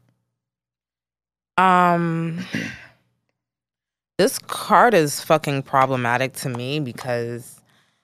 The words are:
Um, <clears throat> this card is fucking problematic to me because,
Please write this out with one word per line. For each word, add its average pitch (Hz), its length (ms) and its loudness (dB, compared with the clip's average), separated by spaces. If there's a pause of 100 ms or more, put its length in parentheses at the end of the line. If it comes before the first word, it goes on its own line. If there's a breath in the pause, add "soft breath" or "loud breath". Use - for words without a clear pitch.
(1600)
Um, 170 800 2 (140)
<clears throat> - 1600 -16
this 208 220 0
card 214 540 2
is 156 280 2
fucking 147 420 0
problematic 127 720 0
to - 140 -8
me 127 300 -6
because, 120 800 -8 (440)